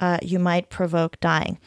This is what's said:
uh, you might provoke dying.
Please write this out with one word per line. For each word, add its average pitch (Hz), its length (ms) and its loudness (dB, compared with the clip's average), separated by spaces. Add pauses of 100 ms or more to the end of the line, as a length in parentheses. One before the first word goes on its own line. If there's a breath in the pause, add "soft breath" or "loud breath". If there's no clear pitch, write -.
uh, 180 220 2
you 180 160 -2
might 175 320 0
provoke 165 500 -2
dying. 160 460 0